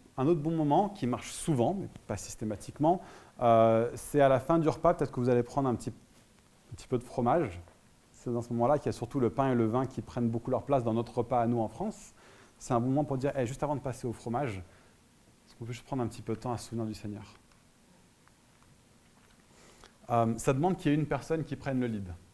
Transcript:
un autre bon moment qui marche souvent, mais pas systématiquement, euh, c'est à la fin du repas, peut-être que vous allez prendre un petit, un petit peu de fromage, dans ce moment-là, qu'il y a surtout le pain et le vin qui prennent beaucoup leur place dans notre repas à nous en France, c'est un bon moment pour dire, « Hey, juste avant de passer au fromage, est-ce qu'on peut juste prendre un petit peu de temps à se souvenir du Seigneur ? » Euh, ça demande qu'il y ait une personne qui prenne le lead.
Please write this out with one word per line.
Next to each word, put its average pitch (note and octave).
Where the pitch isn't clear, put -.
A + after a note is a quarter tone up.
un C3
autre D#3+
bon D#3
moment D#3+
qui -
marche A#2+
souvent, C#3+
mais -
pas G#2+
systématiquement, D3
euh, A2+
c'est C#3+
à C#3
la C3
fin E3
du D#3+
repas, E3+
peut-être C#3
que -
vous B2
allez A#2+
prendre C3+
un A#2
petit, -
un -
petit -
peu B2+
de A#2+
fromage, A#2+
dans A#2+
ce A#2
moment-là, A#2+
qu'il C3
y -
a G#2
surtout -
le A#2
pain C3+
et B2+
le A#2
vin A#2+
qui A#2+
prennent A#2+
beaucoup A#2
leur A#2
place C3+
dans A#2
notre A2+
repas A#2+
à A#2
nous A#2+
en A2
France, -
c'est -
un A#2+
bon A#2+
moment C3+
pour C3+
dire, « C3+
Hey, C3
juste B2+
avant D3
de B2
passer B2+
au A2+
fromage, A#2
est-ce -
qu'on A#2
peut A#2+
juste -
prendre C3
un A2+
petit A2+
peu A2+
de G#2+
temps B2
à A2+
se -
souvenir A2+
du G#2+
Seigneur ? » G#2
Euh, A#2
ça C#3
demande E3+
qu'il -
y C#3+
ait -
une D#3
personne D3+
qui C3+
prenne C3
le B2
lead. G#2